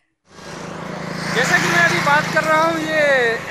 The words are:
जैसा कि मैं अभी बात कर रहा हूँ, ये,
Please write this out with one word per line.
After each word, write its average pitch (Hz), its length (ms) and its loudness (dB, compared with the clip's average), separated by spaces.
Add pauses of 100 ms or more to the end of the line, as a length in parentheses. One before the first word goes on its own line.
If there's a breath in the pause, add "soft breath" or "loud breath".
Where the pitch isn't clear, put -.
(1300)
जैसा 262 280 2
कि 339 100 0
मैं 339 120 2
अभी 339 220 2
बात 294 320 2
कर 311 100 2
रहा 311 180 2
हूँ, 330 180 0
ये, 311 220 0 (500)